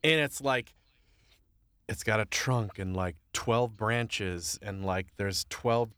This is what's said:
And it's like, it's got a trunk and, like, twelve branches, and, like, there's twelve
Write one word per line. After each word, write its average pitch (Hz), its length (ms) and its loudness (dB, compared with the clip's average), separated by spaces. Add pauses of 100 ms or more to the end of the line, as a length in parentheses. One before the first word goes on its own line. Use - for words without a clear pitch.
And 160 160 6
it's 143 220 0
like, 131 320 0 (1120)
it's - 160 -6
got 107 160 2
a 107 60 0
trunk 117 540 0
and, 95 180 -2
like, 92 180 -2 (160)
twelve 117 460 0
branches, 107 840 -2
and, 98 240 -6
like, 92 300 0
there's 98 340 -2
twelve 117 480 0